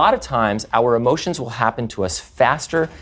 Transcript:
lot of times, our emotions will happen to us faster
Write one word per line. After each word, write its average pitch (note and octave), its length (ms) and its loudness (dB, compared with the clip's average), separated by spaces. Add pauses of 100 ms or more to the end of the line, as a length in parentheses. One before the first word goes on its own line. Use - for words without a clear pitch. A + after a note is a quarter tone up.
lot G#3+ 100 4
of - 80 -2
times, A2 540 -2
our A#2 220 4
emotions D3+ 440 0
will A#2 140 -8 (100)
happen A2+ 240 -2
to G2 160 -4
us F2+ 140 -4
faster D#3+ 720 0 (120)